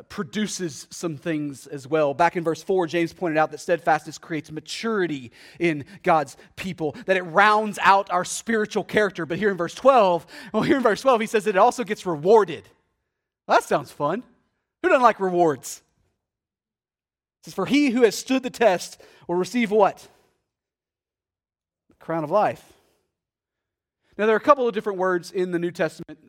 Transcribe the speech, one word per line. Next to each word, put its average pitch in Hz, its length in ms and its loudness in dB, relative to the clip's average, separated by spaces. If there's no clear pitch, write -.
produces 180 800 -8
some 165 260 -8
things 147 500 -8
as 131 220 -14
well. 147 260 0
Back 170 220 2
in 180 80 -6
verse 160 180 -4
four, 185 260 -2
James 165 260 -4
pointed 160 240 -4
out 156 140 0
that 151 80 -14
steadfastness 160 580 -2
creates - 340 -10
maturity 156 800 -6
in 156 260 -2
God's 160 320 0
people, 160 360 -6
that 185 100 2
it 180 60 -2
rounds 202 600 2
out 196 300 4
our 180 140 -2
spiritual 214 580 -4
character. 196 420 -2
But 165 120 -6
here 208 120 -2
in 196 60 -4
verse 170 180 -6
twelve, 208 540 4
well, 214 120 -2
here - 120 2
in 262 80 -2
verse 214 160 2
twelve, 254 220 2
he 220 60 -4
says 208 180 -2
that 214 100 -2
it - 40 2
also 233 260 2
gets 196 200 -8
rewarded. 170 600 2
Well, 262 120 4
that - 40 -6
sounds 151 280 -4
fun. 165 320 -4
Who 370 60 2
doesn't 294 140 6
like 214 180 6
rewards? 175 600 0
It - 60 -20
says, 160 80 -18
"For 190 120 -6
he 277 260 2
who 247 120 2
has 208 120 4
stood 262 280 -2
the 247 60 -6
test - 520 0
will 170 60 -2
receive 185 360 0
what? 202 340 2
The - 80 -20
crown 165 300 -6
of 143 40 -6
life." 170 320 0
Now, 202 80 -2
there 220 100 4
are - 20 2
a 202 40 -2
couple 285 260 4
of 226 60 -4
different 196 260 -6
words 180 320 -2
in 185 200 -4
the 170 60 -2
New 170 140 -4
Testament, 156 580 -6